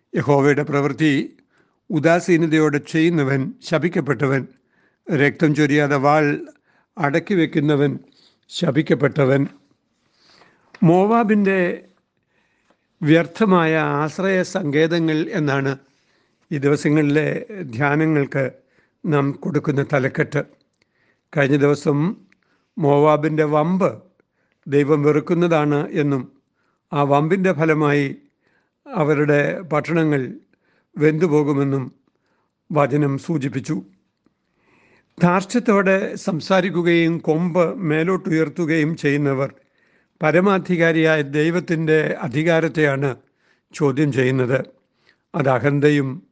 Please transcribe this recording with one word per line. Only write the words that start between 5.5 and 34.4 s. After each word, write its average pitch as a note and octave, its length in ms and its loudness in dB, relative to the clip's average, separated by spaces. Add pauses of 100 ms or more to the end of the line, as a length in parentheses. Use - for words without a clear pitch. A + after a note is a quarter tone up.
ചൊരിയാതെ D3 420 0
വാൾ D3 500 0 (520)
അടക്കി E3+ 360 -2
വെക്കുന്നവൻ D3 640 0 (500)
ശപിക്കപ്പെട്ടവൻ. C#3 960 0 (1400)
മോവാബിൻ്റെ G3 1040 2 (1160)
വ്യർത്ഥമായ E3 720 2
ആശ്രയ D#3 680 -2
സങ്കേതങ്ങൾ D#3+ 880 -2
എന്നാണ് C#3 480 -2 (760)
ഈ E3+ 60 -4
ദിവസങ്ങളിലെ D3 880 0 (160)
ധ്യാനങ്ങൾക്ക് C#3+ 880 -2 (560)
നാം C#3 260 0
കൊടുക്കുന്ന C#3+ 600 -4
തലക്കെട്ട്. C#3+ 520 -2 (920)
കഴിഞ്ഞ C#3+ 200 2
ദിവസം D3 600 0 (600)
മോവാബിൻ്റെ D3+ 640 2
വമ്പ് D3+ 580 -2 (640)
ദൈവം C#3+ 340 2
വെറുക്കുന്നതാണ് D3+ 880 0
എന്നും C#3+ 420 -2 (600)
ആ D3 100 0
വമ്പിൻ്റെ D#3+ 500 2
ഫലമായി D3 640 0 (760)
അവരുടെ D3 680 0 (100)
പട്ടണങ്ങൾ D3+ 640 -2 (600)
വെന്തുപോകുമെന്നും D3 960 0 (800)
വചനം C#3+ 460 0
സൂചിപ്പിച്ചു. C#3+ 640 -6 (1400)